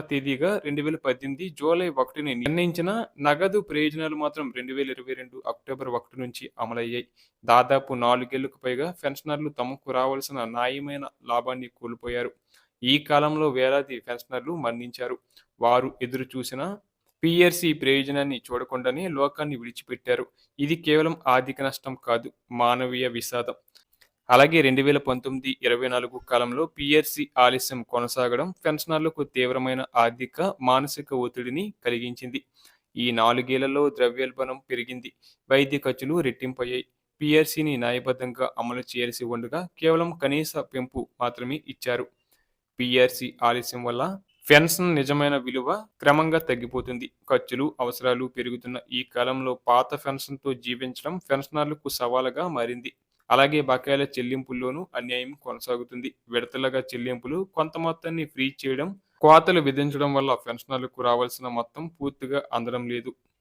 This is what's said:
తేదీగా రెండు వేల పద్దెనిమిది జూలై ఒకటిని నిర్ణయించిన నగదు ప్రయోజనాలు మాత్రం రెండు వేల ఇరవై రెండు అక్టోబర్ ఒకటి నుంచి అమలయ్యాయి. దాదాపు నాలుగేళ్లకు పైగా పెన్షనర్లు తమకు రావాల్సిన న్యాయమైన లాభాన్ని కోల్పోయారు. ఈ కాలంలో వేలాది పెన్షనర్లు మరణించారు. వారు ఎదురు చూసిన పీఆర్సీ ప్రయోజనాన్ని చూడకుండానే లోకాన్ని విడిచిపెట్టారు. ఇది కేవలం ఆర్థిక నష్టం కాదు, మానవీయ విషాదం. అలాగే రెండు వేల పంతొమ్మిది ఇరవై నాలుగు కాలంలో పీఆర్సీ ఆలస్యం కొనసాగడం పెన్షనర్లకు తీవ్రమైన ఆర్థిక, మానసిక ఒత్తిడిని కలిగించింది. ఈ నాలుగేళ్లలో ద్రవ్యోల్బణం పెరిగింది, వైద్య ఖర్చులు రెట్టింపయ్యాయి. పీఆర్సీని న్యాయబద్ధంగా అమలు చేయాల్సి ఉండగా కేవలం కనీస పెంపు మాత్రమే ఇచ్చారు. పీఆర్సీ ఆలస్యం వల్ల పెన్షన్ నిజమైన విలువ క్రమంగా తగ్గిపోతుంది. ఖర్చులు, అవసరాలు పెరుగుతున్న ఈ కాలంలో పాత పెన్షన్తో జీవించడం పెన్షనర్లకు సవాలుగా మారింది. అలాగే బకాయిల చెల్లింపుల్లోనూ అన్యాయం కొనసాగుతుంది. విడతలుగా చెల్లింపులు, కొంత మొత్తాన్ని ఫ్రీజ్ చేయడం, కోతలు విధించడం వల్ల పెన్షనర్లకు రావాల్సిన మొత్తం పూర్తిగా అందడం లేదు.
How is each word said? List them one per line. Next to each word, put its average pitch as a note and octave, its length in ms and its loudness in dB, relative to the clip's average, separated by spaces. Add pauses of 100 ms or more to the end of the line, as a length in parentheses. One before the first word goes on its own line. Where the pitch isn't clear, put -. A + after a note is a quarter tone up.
తేదీగా C#3 480 0
రెండు D3 240 -4
వేల D#3 140 -2
పద్దెనిమిది C#3 540 -4
జూలై E3+ 400 0
ఒకటిని C3+ 460 -2
నిర్ణయించిన E3+ 540 0 (320)
నగదు F3 380 2
ప్రయోజనాలు D#3 560 -2
మాత్రం D3 400 -4
రెండు B2+ 180 -8
వేల C3+ 180 -4
ఇరవై B2+ 220 -10
రెండు B2+ 240 -16 (100)
అక్టోబర్ C3 420 -8
ఒకటి A#2+ 300 -6
నుంచి B2 240 -10 (160)
అమలయ్యాయి. A#2 480 -6 (360)
దాదాపు B2+ 500 6
నాలుగేళ్లకు B2 640 0
పైగా C3 340 -4
పెన్షనర్లు D3 580 -6
తమకు C3 420 -8
రావాల్సిన C3+ 520 -2
న్యాయమైన C3+ 640 -4 (200)
లాభాన్ని B2 500 -4
కోల్పోయారు. A#2+ 560 -8 (520)
ఈ C3 160 4
కాలంలో D3+ 500 2
వేలాది C3 500 0
పెన్షనర్లు B2+ 560 -8
మరణించారు. B2 640 -6 (440)
వారు B2 300 4 (100)
ఎదురు B2+ 260 -6 (100)
చూసిన B2+ 260 -8 (600)
పీఆర్సీ E3+ 500 4
ప్రయోజనాన్ని C#3 640 0
చూడకుండానే B2+ 680 -4
లోకాన్ని C#3+ 480 -2
విడిచిపెట్టారు. B2 680 -4 (340)
ఇది D3 160 0
కేవలం D#3 380 2 (140)
ఆర్థిక C3 340 2
నష్టం C3+ 320 -6 (100)
కాదు, A#2+ 260 -2 (220)
మానవీయ B2 560 0
విషాదం. A#2+ 480 -6 (760)
అలాగే D3 320 8
రెండు C3+ 200 4
వేల C#3 160 4
పంతొమ్మిది C3 540 -4 (120)
ఇరవై B2 240 2
నాలుగు B2 300 -2
కాలంలో A#2+ 480 0
పీఆర్సీ D3 580 0 (140)
ఆలస్యం B2+ 460 4
కొనసాగడం A#2+ 640 -2 (180)
పెన్షనర్లకు D#3 580 -2
తీవ్రమైన B2+ 580 -2 (140)
ఆర్థిక, B2 640 0
మానసిక C#3 520 0
ఒత్తిడిని B2+ 600 -4 (120)
కలిగించింది. B2 560 -6 (540)
ఈ A#2+ 160 -2
నాలుగేళ్లలో B2+ 800 2
ద్రవ్యోల్బణం C3 720 -2 (100)
పెరిగింది, B2 420 -8 (380)
వైద్య C#3 300 4
ఖర్చులు C3+ 400 -2
రెట్టింపయ్యాయి. B2+ 680 -4 (360)
పీఆర్సీని D3+ 560 2
న్యాయబద్ధంగా B2 680 -2 (100)
అమలు A#2+ 340 -6
చేయాల్సి A#2+ 340 -4
ఉండగా A#2+ 360 -6 (180)
కేవలం E3 380 2
కనీస D3 400 -2
పెంపు B2+ 440 -8 (200)
మాత్రమే B2 460 -6
ఇచ్చారు. B2 400 -4 (720)
పీఆర్సీ B2+ 480 4 (160)
ఆలస్యం A#2+ 400 0
వల్ల A#2+ 200 -2 (420)
పెన్షన్ E3 500 8
నిజమైన C#3+ 420 2
విలువ B2+ 320 -4 (300)
క్రమంగా D#3 400 6
తగ్గిపోతుంది. B2 680 -4 (220)
ఖర్చులు, B2+ 360 0 (140)
అవసరాలు B2 460 -2
పెరుగుతున్న B2 520 -8 (140)
ఈ B2 120 -2
కాలంలో C3 500 -2 (140)
పాత B2 260 4
పెన్షన్తో C#3 600 -6
జీవించడం B2+ 640 -8
పెన్షనర్లకు D3 720 -4
సవాలుగా B2+ 580 -2
మారింది. B2 440 -4 (380)
అలాగే C#3+ 320 6
బకాయిల C3+ 420 2
చెల్లింపుల్లోనూ C3 800 -6 (140)
అన్యాయం B2 360 -6 (100)
కొనసాగుతుంది. A#2+ 680 -8 (200)
విడతలుగా C3 500 -2
చెల్లింపులు, B2 580 -6 (180)
కొంత D#3 220 -2
మొత్తాన్ని E3 480 -4
ఫ్రీజ్ C3+ 340 -4
చేయడం, C3+ 300 -4 (320)
కోతలు D#3+ 400 10
విధించడం C#3+ 520 0
వల్ల C3+ 200 2
పెన్షనర్లకు B2+ 680 -6
రావాల్సిన B2 460 0
మొత్తం A#2+ 400 -6
పూర్తిగా C#3 540 -4 (120)
అందడం A#2+ 360 -4
లేదు. A#2+ 240 -8 (280)